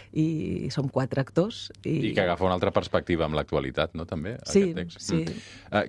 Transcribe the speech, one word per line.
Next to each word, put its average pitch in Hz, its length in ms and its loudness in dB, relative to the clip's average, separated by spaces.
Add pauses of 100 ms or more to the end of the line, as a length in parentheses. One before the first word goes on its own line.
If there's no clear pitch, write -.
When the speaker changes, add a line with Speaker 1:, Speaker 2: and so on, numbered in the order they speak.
(120)
Speaker 1:
i 156 580 -2
som 139 220 -2
quatre 135 300 0
actors. - 500 -2 (140)
I 139 240 0
Speaker 2:
I - 40 -2
que 107 120 2
agafa 87 180 2
una 92 100 4
altra 95 220 2
perspectiva 87 480 2
amb 76 120 0
l'actualitat, 73 600 0
no, 80 100 -6
també, 92 380 -6
Speaker 1:
Sí, 202 200 4
Speaker 2:
aquest 170 120 -2
text? 180 240 -8
Speaker 1:
sí. 190 240 -2
Speaker 2:
Mm. 165 80 -6 (400)
Eh, 101 180 2